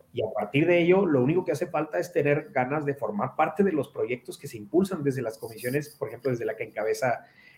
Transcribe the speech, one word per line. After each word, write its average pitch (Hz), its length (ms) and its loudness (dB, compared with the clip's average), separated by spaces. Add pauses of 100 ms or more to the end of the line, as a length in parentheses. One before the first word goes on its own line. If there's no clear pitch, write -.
(120)
Y 113 120 -4
a - 100 -4
partir 107 320 0
de 175 160 6
ello, 185 240 6
lo 139 160 4
único 165 240 2
que 170 60 0
hace 151 160 -2
falta 156 320 -2
es 170 120 -4
tener 147 400 2
ganas 135 340 -2
de 139 100 -2
formar 107 400 -4
parte 160 280 2
de 190 80 2
los 143 180 -2
proyectos 117 500 -6
que 143 80 -12
se 117 100 -12
impulsan 165 460 0
desde 135 180 0
las 120 160 -6
comisiones, 120 520 -6
por - 180 -8
ejemplo, 117 240 -4
desde 117 140 -2
la 110 100 -2
que 120 80 -6
encabeza 110 600 -2 (320)